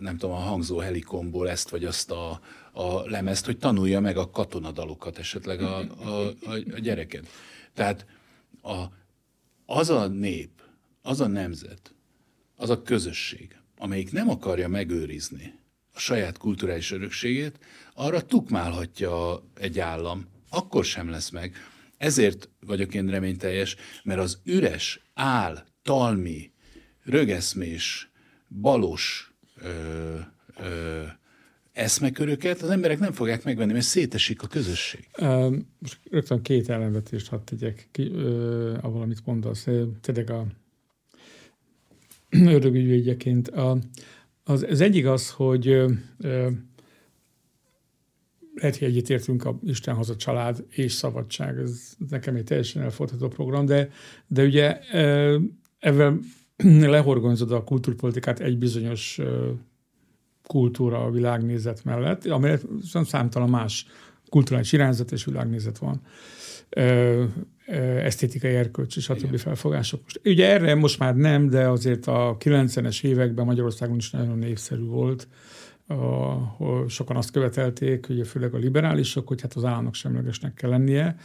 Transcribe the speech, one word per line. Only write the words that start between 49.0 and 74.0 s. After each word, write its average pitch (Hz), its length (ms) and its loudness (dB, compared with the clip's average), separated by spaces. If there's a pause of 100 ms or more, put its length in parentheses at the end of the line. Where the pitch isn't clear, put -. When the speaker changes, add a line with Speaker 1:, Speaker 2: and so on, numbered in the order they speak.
Speaker 2:
a 123 200 -4
Isten, 123 300 -4
haza, 113 220 -2
család 120 520 -2
és 131 240 -2
szabadság. 127 680 -6
Ez 123 340 -6 (160)
nekem 135 260 -4
egy 117 100 -2
teljesen 139 380 -2
elfogadható 127 460 -4
program, 139 380 -2
de, 143 220 4 (380)
de 135 180 4
ugye, 147 340 6 (140)
ö, 147 460 4 (400)
ezzel 143 400 6 (380)
<clears throat> 151 400 10
lehorgonyzod 120 560 4
a 113 120 0
kultúrpolitikát 123 760 0
egy 123 180 2
bizonyos, 117 600 -2
ö, 123 320 -2 (960)
kultúra, 120 640 0
világnézet 117 760 -2
mellett, 135 420 -2
amelyet 143 400 2 (140)
viszont 170 260 -2
számtalan 123 440 0
más 113 360 0 (420)
kulturális 127 440 4
irányzat 131 400 4
és 110 120 -6
világnézet 117 540 -4
van. 139 220 -4 (680)
Ö, 123 560 4 (460)
ö, 185 60 -4 (220)
esztétikai, 127 560 0
erkölcsi, 123 460 -2
stb. 131 160 -2
Speaker 1:
Igen. 131 200 -2
Speaker 2:
felfogások. 143 640 -2
Most, - 220 -14
ugye 185 260 6
erre 170 240 6
most 151 240 4
már 127 180 2
nem, 147 320 6
de 131 200 4
azért 120 380 0
a 120 320 2
kilencvenes 127 640 2
években 123 420 2
Magyarországon 120 520 0
is 113 140 -4